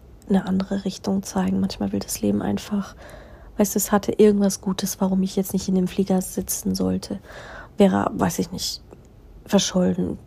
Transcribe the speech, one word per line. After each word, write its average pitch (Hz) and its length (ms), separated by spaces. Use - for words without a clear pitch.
eine 190 160
andere 190 400
Richtung 196 380
zeigen. 190 360
Manchmal 196 320
will 202 80
das - 220
Leben 208 200
einfach, 202 540
weißt 202 180
du, - 20
es - 140
hatte 202 200
irgendwas 202 500
Gutes, 190 400
warum 190 220
ich 190 120
jetzt 196 180
nicht 190 140
in 190 80
dem 180 120
Flieger 190 340
sitzen - 540
sollte. 190 440
Wäre, 196 360
weiß 185 260
ich 185 120
nicht, - 300
verschollen, 185 800